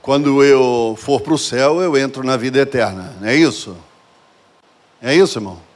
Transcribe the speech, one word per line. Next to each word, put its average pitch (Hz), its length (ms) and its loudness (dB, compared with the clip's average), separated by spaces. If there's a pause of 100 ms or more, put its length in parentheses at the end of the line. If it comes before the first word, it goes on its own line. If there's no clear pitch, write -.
Quando 139 440 2
eu 123 520 2
for 139 240 -2
pro 156 160 -2
céu, 147 460 0
eu 170 160 0
entro 135 240 -4
na 127 140 -2
vida 131 240 -2
eterna, 104 600 -4
não 101 80 -8
é 123 60 0
isso? 131 420 0 (1300)
É 127 120 0
isso, 185 240 2
irmão? 95 200 -10 (180)